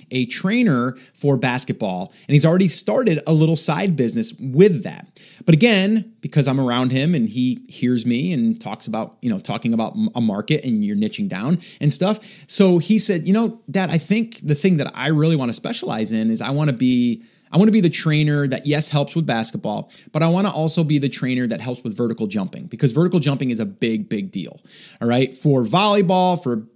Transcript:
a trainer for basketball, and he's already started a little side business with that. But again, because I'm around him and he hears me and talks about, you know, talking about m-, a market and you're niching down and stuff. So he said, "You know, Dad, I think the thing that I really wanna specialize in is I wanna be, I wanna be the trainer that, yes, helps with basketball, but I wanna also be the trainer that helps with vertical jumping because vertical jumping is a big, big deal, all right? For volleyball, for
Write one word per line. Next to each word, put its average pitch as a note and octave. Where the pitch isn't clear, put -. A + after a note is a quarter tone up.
a B2+
trainer F3
for C#3+
basketball, A2
and C3+
he's D3
already F#3
started G#3+
a D#3
little D#3+
side E3+
business A#2
with C3+
that. -
But E3+
again, G3+
because C#3+
I'm C3+
around B2+
him C#3+
and A#2
he B2
hears B2
me B2
and A2+
talks -
about, A2
you B2
know, G2
talking A2
about A2+
m-, G#2+
a B2
market A2
and A2
you're G#2
niching G#2
down A2
and D3
stuff. G3+
So F#3
he G#3+
said, F3
"You F#3
know, A3
Dad, F#3
I E3+
think A3
the D3
thing F3+
that C#3+
I B2+
really D#3+
wanna B2+
specialize A2+
in A2
is A2+
I A2+
wanna D3
be, B2
I D3
wanna G#3+
be G#3+
the E3+
trainer D3+
that, C3
yes, D3
helps C#3+
with E3
basketball, A2
but D#3
I E3
wanna F#3
also D#3+
be D3
the C#3
trainer B2+
that A2
helps B2
with G#2+
vertical A2+
jumping G2
because A#2+
vertical F3
jumping C#3
is A2+
a A2+
big, A2
big G2+
deal, -
all A#2
right? B2+
For C3+
volleyball, F#3
for B2